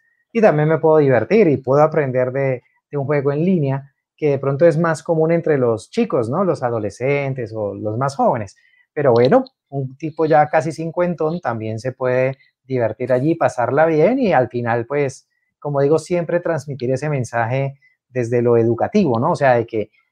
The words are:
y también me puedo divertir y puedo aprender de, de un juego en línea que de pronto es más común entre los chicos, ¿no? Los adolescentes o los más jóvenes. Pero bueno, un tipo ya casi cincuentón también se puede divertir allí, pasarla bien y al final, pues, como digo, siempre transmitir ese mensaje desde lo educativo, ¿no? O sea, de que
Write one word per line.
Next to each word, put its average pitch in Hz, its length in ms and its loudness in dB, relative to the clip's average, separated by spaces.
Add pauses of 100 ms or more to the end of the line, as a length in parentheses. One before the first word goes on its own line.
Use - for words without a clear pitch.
(320)
y 226 100 -2
también 156 280 4
me 160 100 2
puedo 156 180 4
divertir 143 500 4
y 135 100 4
puedo 135 260 2
aprender 131 480 0
de, 131 320 -2 (280)
de 147 60 -8
un 135 80 -4
juego 143 260 0
en 151 140 -2
línea 139 480 -2 (240)
que 147 140 0
de 135 80 0
pronto 139 260 0
es 156 120 4
más 165 260 0
común 160 280 0
entre 160 260 0
los 117 340 0
chicos, 151 380 -2
¿no? 170 140 -2
Los 156 200 -2
adolescentes 123 920 -4
o 101 200 -6
los 107 220 -6
más 139 180 -2
jóvenes. 139 400 -2 (360)
Pero 139 220 2
bueno, 151 320 4 (240)
un 135 260 -8
tipo 160 300 -6
ya 151 240 4
casi 160 220 0
cincuentón 165 680 -4
también 110 400 -6
se 127 120 -6
puede 131 460 -2 (260)
divertir 127 500 -4
allí, 147 220 0
pasarla 135 500 0
bien 165 340 2
y 202 140 0
al 127 160 2
final, 120 380 -4
pues, 143 420 -4 (300)
como 143 220 -2
digo, 151 180 2
siempre 170 400 -4
transmitir 143 520 -6
ese 139 180 -4
mensaje 131 720 -4 (300)
desde 120 320 -2
lo 120 160 4
educativo, 117 600 2
¿no? 156 140 0
O - 20 -4
sea, 135 200 2
de 117 120 0
que 107 240 -6 (200)